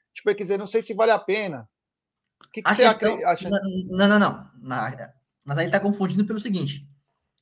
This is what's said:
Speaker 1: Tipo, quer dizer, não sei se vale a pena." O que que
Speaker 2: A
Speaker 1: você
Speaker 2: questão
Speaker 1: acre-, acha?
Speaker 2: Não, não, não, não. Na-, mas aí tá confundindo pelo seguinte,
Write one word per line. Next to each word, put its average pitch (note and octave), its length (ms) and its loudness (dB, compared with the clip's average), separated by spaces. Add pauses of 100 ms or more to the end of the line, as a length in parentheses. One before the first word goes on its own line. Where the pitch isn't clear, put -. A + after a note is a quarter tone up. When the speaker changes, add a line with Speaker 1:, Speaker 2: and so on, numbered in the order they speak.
(140)
Speaker 1:
Tipo, G#3 220 -2
quer G#3+ 80 -8
dizer, G3 160 -2
não G3 80 -8
sei A3+ 140 0
se A3+ 120 -10
vale A3 180 4
a G#3 60 4
pena." F#3 520 -4 (760)
O - 60 -20
que A3 100 -10
que F3+ 80 0
Speaker 2:
A G3+ 60 2
Speaker 1:
você A#3+ 80 4
Speaker 2:
questão A3 300 4
Speaker 1:
acre-, E3+ 100 -6
acha? F3 260 0
Speaker 2:
Não, G3 100 0 (380)
não, G3+ 120 6
não, G#3 100 6
não. E3 300 0 (120)
Na-, A#2+ 520 -8 (320)
mas C#3 120 -4
aí E3+ 140 0
tá G3 80 2
confundindo G3+ 460 0
pelo A3 120 -4
seguinte, F#3 480 -4 (560)